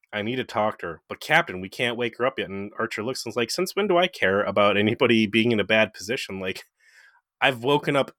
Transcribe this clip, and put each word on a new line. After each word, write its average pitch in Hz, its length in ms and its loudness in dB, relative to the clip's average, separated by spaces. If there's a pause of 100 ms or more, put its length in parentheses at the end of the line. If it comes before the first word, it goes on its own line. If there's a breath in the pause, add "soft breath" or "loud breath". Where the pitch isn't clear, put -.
(120)
I 107 100 -4
need 120 140 -4
to 123 80 -4
talk 107 340 -2
to - 80 -10
her." 80 220 -10
"But 101 120 -12
Captain, 151 400 0
we 95 80 -8
can't 120 300 -4
wake 120 200 -4
her 120 80 0
up 135 120 -2
yet." 95 100 -4
And 98 300 -8
Archer 113 240 -4
looks 127 240 -8
and 110 60 -8
is - 40 -18
like, 117 140 0
"Since 185 260 -4
when 208 120 0
do 175 100 4
I 185 80 4
care 98 360 0
about 101 360 2
anybody 110 480 4
being 113 260 2
in 107 80 2
a 98 40 0
bad 110 280 4
position? 101 480 -8
Like, 95 240 -8 (760 soft breath)
I've 127 240 2
woken 143 320 2
up 131 220 0